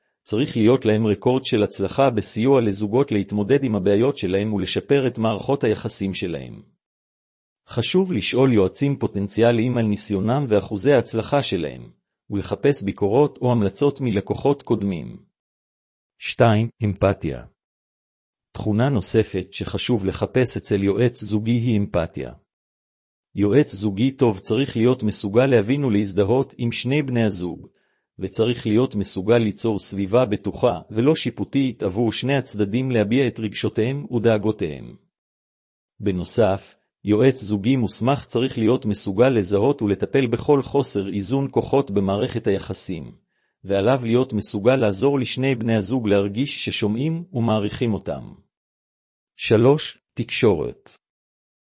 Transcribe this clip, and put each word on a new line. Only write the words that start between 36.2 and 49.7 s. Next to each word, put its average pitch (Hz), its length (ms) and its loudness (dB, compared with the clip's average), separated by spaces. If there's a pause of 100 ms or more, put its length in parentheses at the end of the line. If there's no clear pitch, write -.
יועץ 117 380 4
זוגי 104 320 0
מוסמך 120 500 -2
צריך 127 320 -2
להיות 113 280 0
מסוגל 104 440 2
לזהות 107 520 2
ולטפל 107 460 0
בכל 131 340 2
חוסר 104 520 -2
איזון 117 380 -2
כוחות 135 400 0
במערכת 101 560 -2
היחסים, 90 640 -4 (520)
ועליו 98 400 0
להיות 117 300 0
מסוגל 107 420 0
לעזור 123 440 0
לשני 131 360 -2
בני 113 220 0
הזוג 107 300 -2
להרגיש 101 580 0
ששומעים 127 580 -2 (100)
ומעריכים 110 600 0
אותם. 67 400 -8 (1040)
שלוש, 120 600 2 (160)